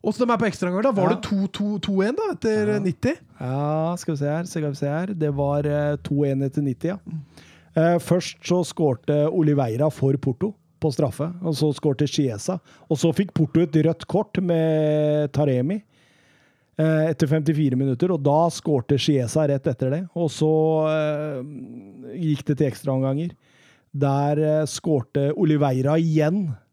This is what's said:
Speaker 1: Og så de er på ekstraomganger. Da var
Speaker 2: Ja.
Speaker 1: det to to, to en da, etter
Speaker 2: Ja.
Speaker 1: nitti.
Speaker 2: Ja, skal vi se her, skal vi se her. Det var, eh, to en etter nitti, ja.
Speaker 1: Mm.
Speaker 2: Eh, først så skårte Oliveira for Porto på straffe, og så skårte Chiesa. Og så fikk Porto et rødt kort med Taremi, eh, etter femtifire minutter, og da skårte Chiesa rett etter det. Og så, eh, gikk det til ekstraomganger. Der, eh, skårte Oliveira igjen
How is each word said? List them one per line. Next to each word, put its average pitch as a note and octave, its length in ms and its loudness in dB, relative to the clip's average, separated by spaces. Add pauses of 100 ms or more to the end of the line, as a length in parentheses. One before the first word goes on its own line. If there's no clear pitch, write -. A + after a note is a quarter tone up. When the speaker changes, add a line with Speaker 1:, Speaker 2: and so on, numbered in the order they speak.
Speaker 1:
Og G#3+ 100 0
så B3 120 0
de A#3+ 60 0
er A#3 60 2
på A#3 100 0
ekstraomganger. F#3 360 -2
Da C4+ 80 2
var F#3+ 200 2
Speaker 2:
Ja. - 40 2
Speaker 1:
det - 80 -10
to G3 240 -2
to, G#3 320 -4
to F#3+ 220 0
en A#3 140 0
da, G#4 180 -2
etter G#3+ 400 0
Speaker 2:
Ja. G#3 60 0
Speaker 1:
nitti. G3+ 340 -2 (260)
Speaker 2:
Ja, D3 560 -2
skal E3+ 200 -4
vi C#3 40 -8
se C#3+ 60 -2
her, D#3 200 -2
skal D#3 260 -4
vi C#3 40 -8
se C#3+ 120 -4
her. E3 200 -2
Det D#3 260 -2
var, C#3+ 320 0
eh, D3 320 0
to C#3+ 260 -2
en C#3 200 0
etter C#3 180 -2
nitti, C#3 260 -2
ja. G3 100 -4
Speaker 1:
Mm. E3 240 -12 (540)
Speaker 2:
Eh, E3+ 240 4
først - 440 0
så F3 200 2
skårte D3 680 0
Oliveira D3 600 2
for C3+ 260 2
Porto C#3 360 -2 (260)
på D#3+ 140 0
straffe, D3+ 480 -2
og E3 140 -2
så D3 180 2
skårte D3 340 0
Chiesa. C3+ 520 -2 (300)
Og D3+ 80 0
så E3 160 4
fikk - 200 -2
Porto D#3+ 280 2
et D#3+ 120 0
rødt D#3+ 340 2
kort G3+ 340 -2
med D3+ 920 0
Taremi, D3 480 0 (960)
eh, D#3 320 2
etter D3+ 180 0
femtifire D3 480 2
minutter, C3+ 360 0
og D#3+ 120 -2
da D3+ 260 4
skårte C#3+ 480 0
Chiesa C#3+ 500 2
rett C#3 200 -2
etter C3 220 -2
det. E3+ 260 -4
Og E3+ 140 0
så, D#3 580 2
eh, C#3+ 1300 -6
gikk D#3+ 300 -2
det C#3+ 140 0
til D3 120 4
ekstraomganger. C3+ 600 -2 (640)
Der, C#3+ 460 2
eh, D#3 260 2
skårte C#3+ 680 0
Oliveira D3 640 2
igjen D#3+ 580 2 (180)